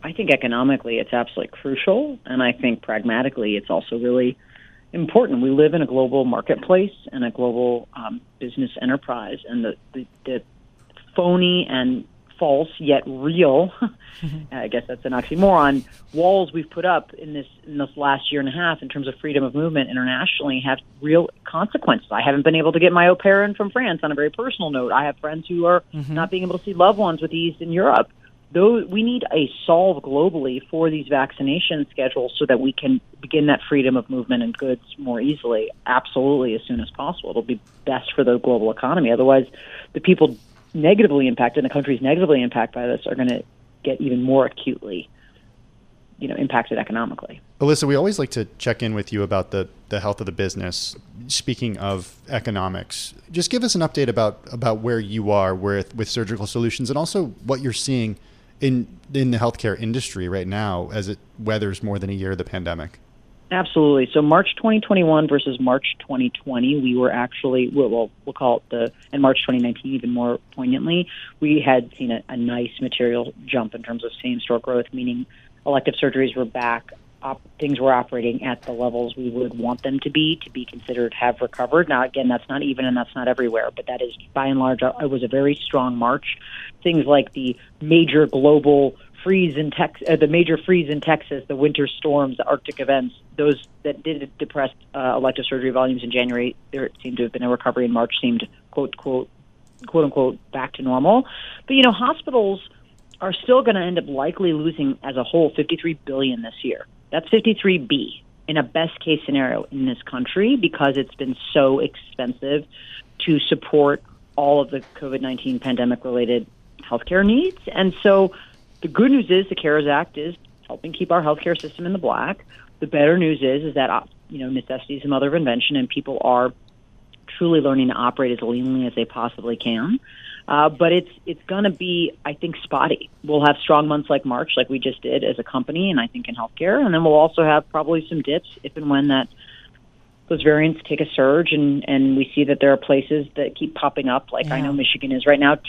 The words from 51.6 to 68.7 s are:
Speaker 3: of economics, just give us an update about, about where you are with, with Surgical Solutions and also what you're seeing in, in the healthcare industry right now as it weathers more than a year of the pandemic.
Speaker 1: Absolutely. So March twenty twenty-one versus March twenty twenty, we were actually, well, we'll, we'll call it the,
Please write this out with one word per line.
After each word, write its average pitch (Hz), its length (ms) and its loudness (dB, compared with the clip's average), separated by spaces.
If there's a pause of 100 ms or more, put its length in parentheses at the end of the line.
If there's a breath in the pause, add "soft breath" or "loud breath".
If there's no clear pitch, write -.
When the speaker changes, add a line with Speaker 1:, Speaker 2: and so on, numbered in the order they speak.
Speaker 3:
of 98 380 -6 (120)
economics, 95 840 -6 (180)
just 170 180 -4
give 247 140 -2
us 240 100 -2
an 185 60 -2
update 147 300 0
about, 107 420 0
about 117 280 -2
where 117 200 -2
you 104 320 -4
are 95 240 2
with, 98 400 -4
with 113 140 -6
Surgical 104 360 -4
Solutions 117 440 -2
and 139 80 -2
also 165 300 -2 (180)
what 131 160 -2
you're 131 100 -2
seeing 113 460 -2 (420 soft breath)
in, 127 260 2 (280)
in 131 180 2
the 117 60 2
healthcare 113 420 -2
industry 113 480 -4
right 92 180 -4
now 95 460 -4
as 104 160 -6
it 101 120 -8 (200)
weathers 107 420 -4
more 101 180 -4
than 98 100 -6
a 98 40 -4
year 95 200 -4
of 90 40 -6
the 90 60 -6
pandemic. 85 560 -8 (520)
Speaker 1:
Absolutely. 151 640 2
So 151 80 4
March 160 360 4
twenty 220 220 2
twenty-one 160 480 2
versus 139 320 0
March 127 380 0
twenty 127 320 -2
twenty, 131 500 -2
we 127 160 0
were 127 160 2
actually, 123 580 -2
well, 135 200 2
we'll, 113 220 -2 (120)
we'll 135 100 -10
call 123 240 2
it - 120 -6
the, 117 220 -2 (200 soft breath)